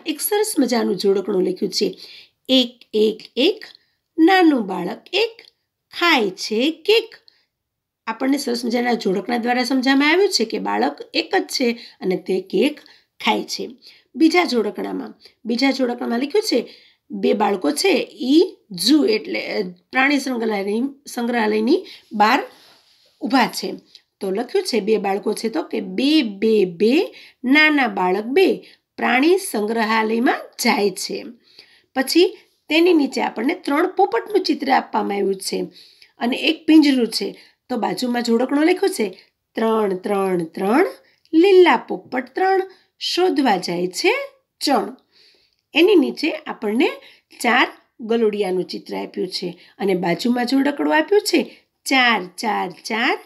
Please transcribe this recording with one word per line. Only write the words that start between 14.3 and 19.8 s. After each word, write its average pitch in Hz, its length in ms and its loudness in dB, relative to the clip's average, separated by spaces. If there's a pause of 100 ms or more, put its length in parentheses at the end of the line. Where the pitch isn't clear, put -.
જોડકણામાં, 208 680 -4 (320)
બીજા 240 260 0
જોડકણામાં 240 480 -4
લખ્યું 294 220 -2
છે, - 340 -4 (360)
બે 214 220 0
બાળકો 208 380 0
છે, 294 420 -2
ઈ 285 440 2 (140)
ઝૂ 247 340 2
એટલે, 214 340 -2
અ, 208 240 -4 (280)